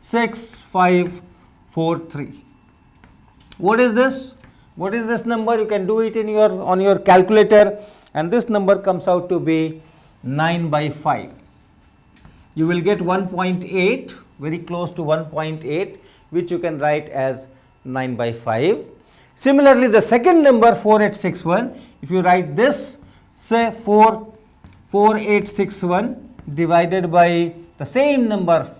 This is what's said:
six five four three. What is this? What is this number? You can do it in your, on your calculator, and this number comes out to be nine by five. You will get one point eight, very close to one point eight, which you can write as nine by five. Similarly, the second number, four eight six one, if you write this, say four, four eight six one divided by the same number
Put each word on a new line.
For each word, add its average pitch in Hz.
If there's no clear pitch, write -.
six -
five 180
four 165
three. -
What 214
is 247
this? 269
What 190
is 233
this 226
number? 233
You 214
can 202
do 220
it 220
in 214
your, 214
on 185
your 196
calculator, 202
and 160
this 233
number 202
comes 185
out 180
to 175
be 160
nine 160
by 147
five. 113
You 160
will 175
get 185
one 185
point 180
eight, 190
very 160
close 175
to 175
one 156
point 156
eight, 156
which 170
you 175
can 160
write 151
as 135
nine 131
by 117
five. 123
Similarly, 269
the 214
second 311
number, 233
four 214
eight 214
six -
one, 196
if 135
you 185
write 180
this, 277
say 226
four, 214
four 208
eight 202
six -
one 190
divided 170
by 170
the 143
same 269
number 170